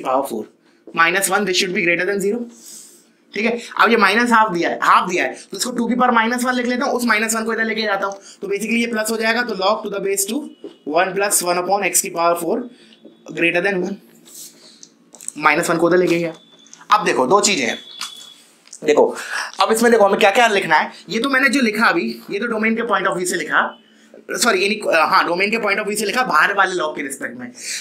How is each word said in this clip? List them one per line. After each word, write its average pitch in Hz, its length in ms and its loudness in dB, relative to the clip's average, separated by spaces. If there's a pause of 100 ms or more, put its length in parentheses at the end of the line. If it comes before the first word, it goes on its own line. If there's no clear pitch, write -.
power 135 220 0
four 113 160 -8 (520)
Minus 175 340 2
one, 202 160 2
this 180 160 0
should 185 140 -4
be 202 120 0
greater 175 220 0
than 202 160 -2
zero, 233 140 -2 (960)
ठीक 202 120 -4
है। 233 120 -2 (220)
अब 214 100 6
ये 233 60 6
minus 220 360 2
half 220 200 4
दिया 165 180 -2
है, 120 120 -6
हाफ 185 280 4
दिया 160 140 0
है, 127 100 -6 (160)
तो 196 60 -12
इसको 247 160 -6
टू 240 160 -4
की 240 60 0
power 247 200 2
minus 233 300 0
वन 254 100 -2
लिख 247 120 -2
लेता 247 200 -2
हूँ, 240 80 -2
उस 240 100 -2
माइनस 220 300 0
वन 220 100 -2
को 226 80 -4
इधर 226 120 -2
लेके 220 180 -2
जाता 202 240 -2
हूँ, 196 140 -8 (200)
तो 190 80 -8
basically 214 320 -2
ये 233 120 0
plus 220 180 -2
हो 226 60 -2
जाएगा, 226 260 0
तो 226 140 -6
log 214 280 0
to 202 100 -6
the 190 120 -6
base 196 240 -2
two 277 100 -4 (460)
वन 175 280 2
प्लस 202 280 0
वन 175 160 0
upon 185 300 0
x - 120 0
की 196 100 -6
पावर 170 300 0
फ़ोर 214 280 -4 (640)
greater 170 340 0
than 202 100 -2
वन। 190 200 -4 (1400)
माइनस 151 320 2
वन 165 60 2
को 170 100 2
उधर 170 100 4
लेके 170 220 2
गया। 165 140 -4 (600)
अब 208 120 0
देखो, 127 220 0
दो 196 140 4
चीजें 185 260 0
हैं। 107 120 -4 (1080)
देखो, - 220 4 (540)
अब 202 120 2
इसमें 226 200 4
देखो, 202 120 6
हमें 196 160 4
क्या 208 100 8
क्या 233 180 6
लिखना 180 280 2
है। 214 160 0 (180)
ये 226 100 -2
तो 277 100 0
मैंने 262 180 2
जो 269 120 2
लिखा 226 260 2
अभी, 196 240 0 (200)
ये 202 80 -4
तो 220 80 -4
domain 220 300 0
के 233 80 -4
point 190 240 0
of 180 80 0
view 180 120 -4
से 185 80 -4
लिखा, 165 260 0 (680)
Sorry, 220 260 0
इन, 208 320 -2
हाँ, 160 360 4
domain 180 240 -2
के 226 80 0
point 208 220 0
of 202 60 -6
view 202 120 -4
से 214 80 -2
लिखा 220 180 -2
बाहर 165 300 4
वाले 185 200 2
log 156 220 -4
के 160 60 -6
respect 127 360 -10
में। 123 80 -12 (340)